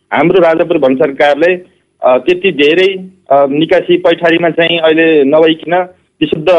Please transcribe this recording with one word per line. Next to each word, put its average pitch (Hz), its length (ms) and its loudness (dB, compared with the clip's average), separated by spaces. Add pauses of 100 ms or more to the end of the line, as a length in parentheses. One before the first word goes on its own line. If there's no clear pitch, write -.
(120)
हाम्रो 170 280 0
राजापुर 165 380 0
भन्सार 135 320 0
कार्यालय, 147 440 0 (480)
अ, 127 160 2
त्यति 180 340 -2
धेरै, 165 420 0 (360)
अ, 139 160 4
निकासी 165 500 0
पैठारीमा 170 540 0
चाहिँ 165 280 -2
अहिले 160 460 2
नभइकन 160 500 0 (460)
विशुद्ध 156 280 -4 (100)